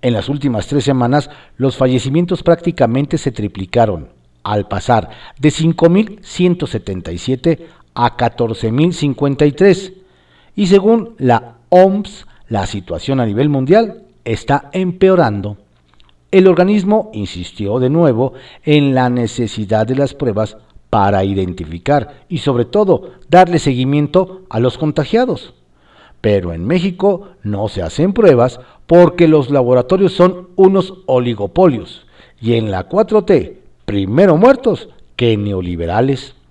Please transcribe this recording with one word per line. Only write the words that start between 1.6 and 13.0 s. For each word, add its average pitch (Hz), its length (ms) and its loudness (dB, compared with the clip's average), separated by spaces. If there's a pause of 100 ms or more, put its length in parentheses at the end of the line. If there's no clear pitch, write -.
fallecimientos 135 640 -2
prácticamente 147 760 0
se 139 120 -4
triplicaron, 101 800 -4 (340)
al 104 240 -4
pasar 107 440 -2 (280)
de 147 140 2
cinco 165 360 2
mil 202 340 0
ciento 180 440 -2
setenta 92 460 -8
y 87 60 -8
siete 160 500 -2 (260)
a 120 220 -2
catorce 117 560 -4
mil 160 220 0
cincuenta 139 520 -2
y 147 60 0
tres. 190 400 2 (640)
Y 202 100 0
según 202 520 2
la 131 400 0 (100)
oms, 196 580 2 (220)
la 101 180 -2
situación 98 540 -6